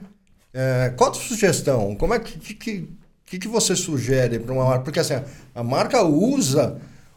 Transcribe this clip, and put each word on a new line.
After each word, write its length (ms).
É, 440
qual 140
a 40
sua 100
sugestão? 720
Como 160
é 60
que, 200
que, 160
que, 340
que, 140
que 100
você 260
sugere 640
pra 140
uma 120
marca? 200
Porque 160
assim, 140
a 80
marca 400
usa 720